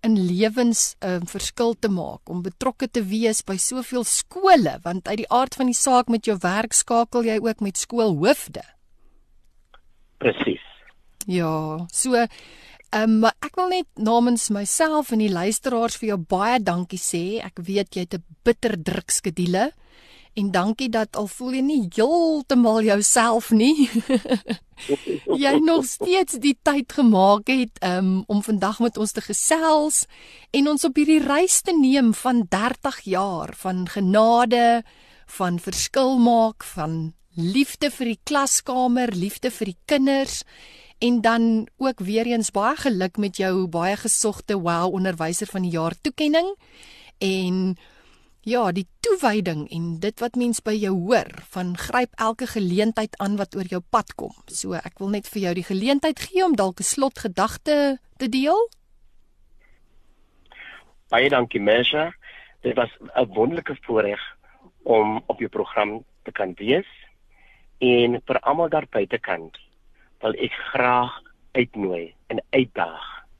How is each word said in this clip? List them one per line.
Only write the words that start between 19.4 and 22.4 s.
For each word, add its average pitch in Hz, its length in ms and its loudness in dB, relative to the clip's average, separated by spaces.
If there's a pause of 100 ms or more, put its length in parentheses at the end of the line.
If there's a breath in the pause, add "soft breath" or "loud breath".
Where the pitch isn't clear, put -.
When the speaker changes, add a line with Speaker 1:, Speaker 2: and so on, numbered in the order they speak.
Speaker 1:
en 202 160 -2
dankie 214 380 0
dat 220 280 -2
al 214 100 -4
voel 247 260 -8
jy 262 100 -2
nie 269 320 0
heeltemal 262 880 4